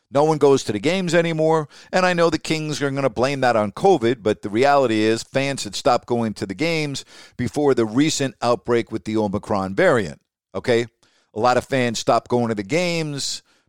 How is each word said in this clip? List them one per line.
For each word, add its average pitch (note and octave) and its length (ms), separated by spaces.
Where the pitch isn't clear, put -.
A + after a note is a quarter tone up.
No C#3 120
one D#3 160
goes C#3 260
to - 80
the G#2 60
games E3+ 360
anymore, D#3+ 540
and F#3 160
I F3+ 60
know E3+ 180
the D#3+ 80
Kings D#3 420
are C#3 100
gonna C3+ 200
blame C3 300
that B2 160
on G#2 160
covid, C3+ 500
but G#2+ 200
the G#2+ 80
reality B2 500
is A2 240
fans C3+ 400
had G2+ 100
stopped - 320
going A#2 280
to A2+ 120
the F#2+ 80
games D3+ 500
before C3+ 380
the A#2+ 120
recent C3+ 560
outbreak A#2+ 500
with A2 140
the A2 100
Omicron G2 580
variant, A#2 460
okay? A#2 320
A G#2+ 80
lot B2 160
of A2+ 80
fans A#2+ 340
stopped A#2 300
going A#2+ 200
to A2+ 60
the G#2 80
games D#3 800